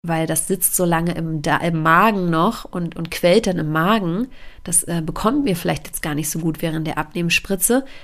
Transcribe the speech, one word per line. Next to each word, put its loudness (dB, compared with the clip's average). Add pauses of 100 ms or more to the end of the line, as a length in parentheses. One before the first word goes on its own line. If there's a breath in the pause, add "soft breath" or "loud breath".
weil -2
das -2
sitzt 0
so 0
lange 2
im -4
Da-, 2
im 0
Magen 4
noch 0
und, -8
und -8
quält 4
dann 0
im -2
Magen. 2 (340 loud breath)
Das, 0
äh, -2
bekommen 0
wir 2
vielleicht -2
jetzt -10
gar -2
nicht -2
so -4
gut -2
während -2
der -4
Abnehmspritze. 0 (200 loud breath)